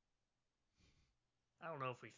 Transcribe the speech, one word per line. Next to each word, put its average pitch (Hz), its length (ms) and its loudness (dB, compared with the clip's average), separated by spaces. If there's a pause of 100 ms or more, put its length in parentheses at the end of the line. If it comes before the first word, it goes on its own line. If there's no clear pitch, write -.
(1600)
I 165 80 -2
don't 147 100 0
know 127 140 4
if - 80 -8
we 113 160 -8